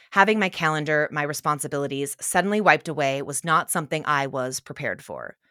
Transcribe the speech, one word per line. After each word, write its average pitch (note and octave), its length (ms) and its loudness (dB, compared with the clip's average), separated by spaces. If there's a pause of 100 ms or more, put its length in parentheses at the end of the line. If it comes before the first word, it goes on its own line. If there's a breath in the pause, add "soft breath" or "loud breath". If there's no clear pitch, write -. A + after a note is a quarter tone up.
(100)
having G#3 280 6
my G3 100 2
calendar, D#3 640 0
my D3+ 100 -2
responsibilities C#3+ 960 -4
suddenly G3+ 440 0
wiped D#3 260 4
away C#3 320 -2
was C#3+ 240 -6
not E3 260 2
something D#3 360 -4
I C#3 200 0
was C3 320 -4
prepared A#2 440 -8
for. B1+ 340 -14 (140)